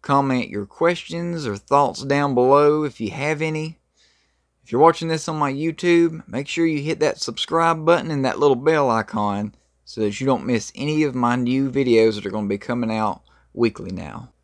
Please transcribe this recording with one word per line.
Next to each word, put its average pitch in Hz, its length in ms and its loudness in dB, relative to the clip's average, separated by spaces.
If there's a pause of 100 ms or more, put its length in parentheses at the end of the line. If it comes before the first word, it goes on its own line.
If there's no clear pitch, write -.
comment 139 460 0
your 101 180 -8
questions 170 800 -4
or 101 100 -6
thoughts 139 480 0
down 139 300 0
below 147 500 4
if 135 160 -8
you 107 100 -4
have 147 320 -4
any. 156 360 -6 (840)
If - 80 -20
you're 120 100 0
watching 165 280 4
this 160 200 -4
on 156 80 -4
my 143 160 0
YouTube, 165 760 0
make 139 180 -6
sure 165 200 0
you 151 160 -2
hit 156 180 -4
that 151 200 0
subscribe 165 640 -2
button 165 260 2
and 143 140 -2
that 127 140 -2
little 139 160 4
bell 143 360 2
icon 104 640 -2 (300)
so - 180 -6
that 104 180 -2
you 131 60 -2
don't 127 200 0
miss 117 280 -2
any 151 280 -2
of 139 120 0
my 123 220 0
new 127 340 0
videos 113 440 4
that 104 120 -8
are 95 40 -4
gonna 107 160 -6
be 101 120 -2
coming 117 340 -4
out 107 300 -4 (300)
weekly 101 380 -4
now. 87 400 -12 (140)